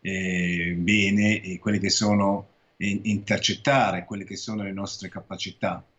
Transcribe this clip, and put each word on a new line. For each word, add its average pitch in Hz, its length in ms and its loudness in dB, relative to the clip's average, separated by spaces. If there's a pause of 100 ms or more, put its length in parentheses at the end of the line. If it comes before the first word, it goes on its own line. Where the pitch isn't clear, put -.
eh, 90 760 -2
bene, 104 640 4
eh, 92 180 -8
quelle 104 200 0
che 98 100 0
sono, 101 580 2 (300)
e 98 260 -2
intercettare 104 1000 2
quelle 98 180 -8
che 95 120 -12
sono 107 280 -6
le 98 80 -4
nostre 98 380 -8
capacità. 90 760 -6 (140)